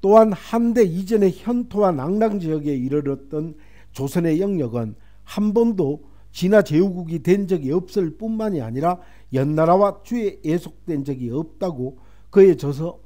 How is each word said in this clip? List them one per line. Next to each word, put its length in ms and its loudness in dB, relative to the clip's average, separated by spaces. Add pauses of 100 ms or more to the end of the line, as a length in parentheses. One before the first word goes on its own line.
또한 320 6
한대 500 0
이전의 520 0
현토와 560 -2
낙랑 480 0
지역에 360 -4
이르렀던 800 -4 (360)
조선의 500 -2
영역은 540 -4 (280)
한 300 -4
번도 520 0 (260)
진화 300 4
제후국이 640 -2
된 240 2
적이 240 -2
없을 460 -2
뿐만이 440 -4
아니라 380 -2 (320)
연나라와 720 2
주에 400 -4
예속된 600 -6
적이 240 -6
없다고 720 -8 (320)
그에 240 8
져서 500 -8